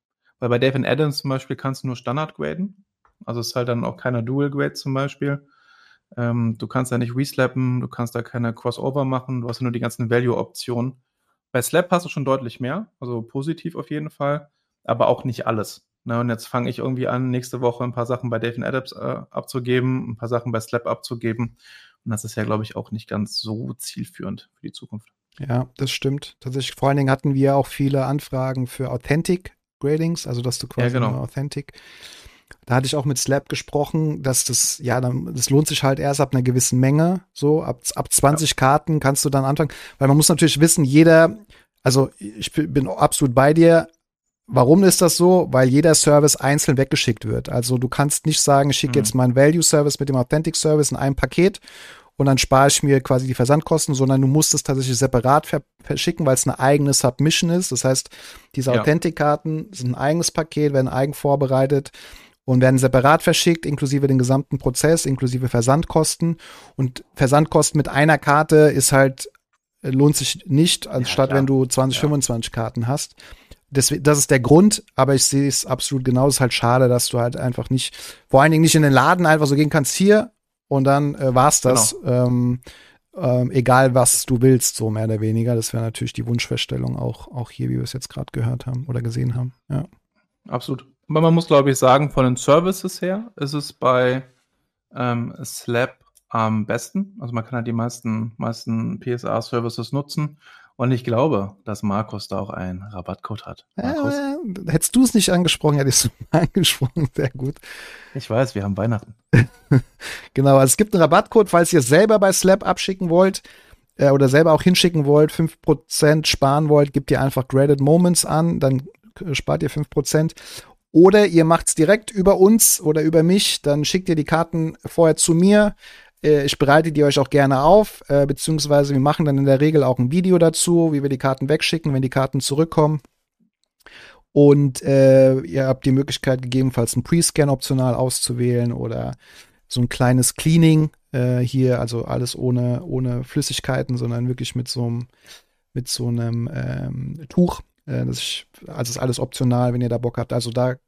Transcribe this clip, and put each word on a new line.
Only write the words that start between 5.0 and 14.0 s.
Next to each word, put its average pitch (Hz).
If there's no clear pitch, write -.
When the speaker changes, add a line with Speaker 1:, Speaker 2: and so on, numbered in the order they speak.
Speaker 1:
Ähm, 117
du 117
kannst 127
da 123
nicht 120
reslappen, 127
du 127
kannst 120
da 117
keine 120
Crossover 131
machen, 131
du 117
hast 120
nur 127
die 120
ganzen 120
Value-Optionen. 120
Bei 123
Slap 175
hast 175
du 156
schon 143
deutlich 131
mehr, 151
also 123
positiv 156
auf 151
jeden 151